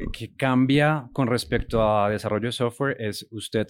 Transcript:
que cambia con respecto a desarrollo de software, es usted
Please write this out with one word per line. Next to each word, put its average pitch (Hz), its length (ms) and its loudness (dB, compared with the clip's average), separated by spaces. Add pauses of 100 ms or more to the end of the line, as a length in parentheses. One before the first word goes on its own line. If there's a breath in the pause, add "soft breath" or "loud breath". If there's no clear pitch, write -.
(140)
que - 220 -12
cambia 135 760 2
con 135 140 0
respecto 117 560 0
a 107 260 4
desarrollo 107 380 -2
de 120 60 -6
software, 131 460 -2
es 107 300 -6
usted 107 400 -4